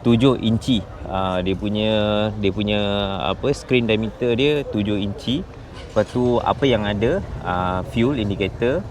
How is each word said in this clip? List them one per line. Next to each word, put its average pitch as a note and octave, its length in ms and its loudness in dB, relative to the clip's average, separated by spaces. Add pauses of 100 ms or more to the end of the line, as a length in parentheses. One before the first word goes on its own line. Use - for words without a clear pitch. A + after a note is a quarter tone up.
tujuh A#2 400 6
inci. A2+ 400 2 (240)
Ah, F#2 320 0
dia F#2 160 0
punya, G#2+ 800 0
dia G2+ 160 0
punya G#2 240 0 (480)
apa, F#2+ 320 -2
screen B2 320 2
diameter A2+ 480 0
dia C#3+ 320 2
tujuh G#2 320 0
inci. G2+ 400 -2
Lepas - 720 -4
tu B2 320 2
apa - 240 2
yang A2 160 2
ada, A2+ 400 0 (160)
ah, F#2 480 -2
fuel B2 320 2
indicator G#2 720 -2